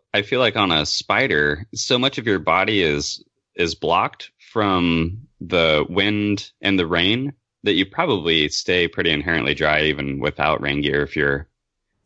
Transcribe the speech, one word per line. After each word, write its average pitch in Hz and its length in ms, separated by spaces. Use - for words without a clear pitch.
I 101 100
feel 123 160
like 117 160
on 101 160
a 78 140
spider, 92 880
so - 260
much 135 180
of 113 80
your 98 140
body 95 420
is, 73 420
is 87 200
blocked 87 560
from 90 680
the 82 480
wind 101 640
and 98 180
the 85 80
rain 104 460
that 101 100
you - 120
probably 85 640
stay 87 380
pretty 85 240
inherently 76 420
dry 76 300
even 71 360
without 73 420
rain 71 200
gear 71 220
if - 120
you're 71 320